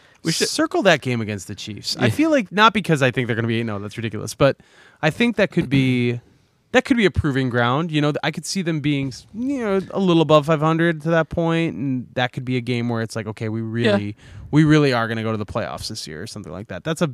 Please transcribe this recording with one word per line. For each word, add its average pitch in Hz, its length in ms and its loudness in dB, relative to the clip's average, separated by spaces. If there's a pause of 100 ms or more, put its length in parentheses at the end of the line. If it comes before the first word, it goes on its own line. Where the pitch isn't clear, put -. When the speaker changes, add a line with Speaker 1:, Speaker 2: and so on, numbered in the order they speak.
(240)
Speaker 1:
we 165 80 -2
should - 160 0
Speaker 2:
Circle 320 360 0
that 170 180 4
game 123 180 -2
against 104 260 -6
the 107 80 -10
Chiefs. - 440 -10
I - 80 2
Speaker 1:
Yeah. 113 60 4
Speaker 2:
feel 320 180 2
like, 269 200 0
not 214 220 4
because 165 300 0
I 131 80 4
think 120 160 -2
they're 98 100 -2
gonna 113 120 -2
be 117 100 0
eight - 20 -2
and 117 100 -4
oh, 101 100 -6
that's 104 180 -12
ridiculous, 110 360 -8
but 139 220 4 (460)
I 156 80 2
think 233 260 0
that 196 160 2
could 160 160 0
be, 123 520 2 (260)
<clears throat> - 260 -20
that 254 120 4
could 269 120 2
be 220 100 4
a 175 60 4
proving 131 360 0
ground. 123 440 2
You 151 80 2
know, 147 120 2 (120)
I 156 80 -2
could 156 120 -8
see - 160 -4
them 160 200 -2
being, 139 320 0 (200)
you 254 280 -4
know, 196 200 0 (120)
a - 80 -2
little 175 200 4
above 151 260 6
five 160 140 2
hundred 160 420 2
to 165 80 -2
that 165 180 2
point, 165 480 0
and 127 380 -4
that 123 180 0
could 131 120 -8
be 127 120 0
a 123 40 0
game 120 280 -2
where 113 140 0
it's 110 140 -6
like, 110 120 -6
"Okay, 110 200 -6
we 110 120 -4
Speaker 1:
Yeah. 113 320 0
Speaker 2:
really, 104 240 -2 (340)
we 151 140 6
really 147 280 6
are 113 160 2
gonna 110 140 -2
go 110 80 -2
to 110 80 0
the 104 80 -4
playoffs 78 420 -6
this - 200 -10
year," 78 140 -10
or 107 40 -12
something 90 260 -14
like 95 160 -12
that. 92 160 -12
That's 160 160 -2
a, 175 140 0